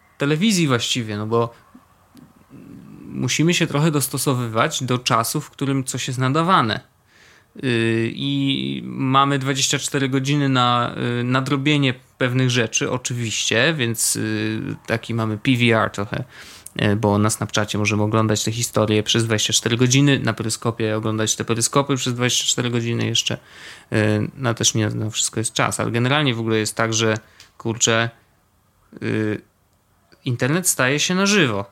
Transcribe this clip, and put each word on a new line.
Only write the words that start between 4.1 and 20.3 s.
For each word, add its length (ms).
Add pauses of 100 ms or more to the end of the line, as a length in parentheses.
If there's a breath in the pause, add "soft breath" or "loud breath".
do 140
czasu, 440
w 80
którym 340
coś 240
jest 120
nadawane. 600 (760 soft breath)
Yy, 60 (520)
i 720
mamy 540
dwadzieścia 400
cztery 300
godziny 400
na, 460 (220)
yy, 60
nadrobienie 720 (240)
pewnych 320
rzeczy, 420
oczywiście, 840
więc, 420
yy, 600 (120)
taki 260
mamy 240
P 140
V 300
R 100
trochę, 320 (520 loud breath)
yy, 200
bo 220
na 120
Snapchacie 480
możemy 260
oglądać 400
te 80
historie 520
przez 220
dwadzieścia 280
cztery 240
godziny, 420
na 140